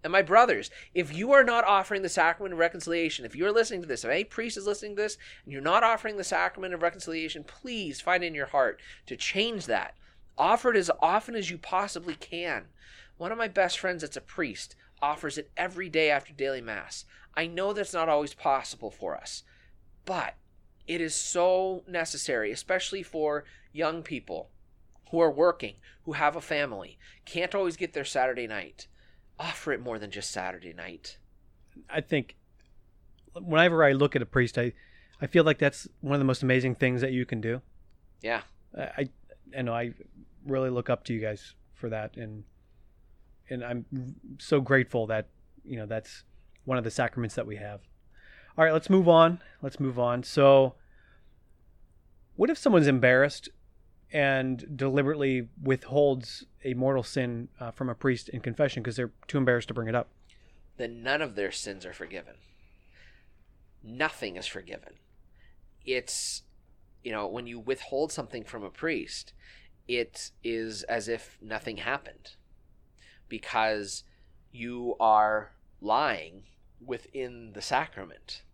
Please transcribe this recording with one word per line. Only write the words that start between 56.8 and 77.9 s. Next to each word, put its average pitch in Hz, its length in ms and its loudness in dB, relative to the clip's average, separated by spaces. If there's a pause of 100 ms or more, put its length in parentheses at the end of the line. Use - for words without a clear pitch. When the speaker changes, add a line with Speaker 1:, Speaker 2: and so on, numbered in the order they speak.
Speaker 2:
sin, 120 460 -4 (100)
uh, 117 120 -10
from 131 180 -6
a 117 60 -4
priest 127 340 0
in 120 120 -8
confession 127 420 -2
'cause 113 120 -6
they're 120 180 -4 (140)
too 147 120 -2
embarrassed 123 300 2
to 117 60 -8
bring 113 140 -4
it 113 60 -2
up? 120 160 -2 (680)
Speaker 1:
Then 117 260 -8
none 143 200 0
of 120 120 -6
their 98 160 -2
sins 95 360 -10
are 90 80 -12
forgiven. 87 400 -14 (1500)
Nothing 117 540 -6
is 92 100 -10
forgiven. 95 480 -14 (920)
It's, - 580 -6 (600)
you 117 80 -10
know, 104 160 -4
when 120 200 -8
you 120 120 -14
withhold 131 540 -4
something 123 320 -10
from 113 180 -12
a 95 80 -10
priest, - 640 -6 (560)
it 120 420 -4 (140)
is 113 400 -6
as 110 240 -4
if - 320 -8
nothing 107 380 -8
happened - 580 -8 (920)
because 110 760 -2 (480)
you 120 480 -6
are 107 520 4 (280)
lying 101 640 -2 (400)
within 120 720 -10
the 107 80 -12
sacrament. 127 800 -6 (120)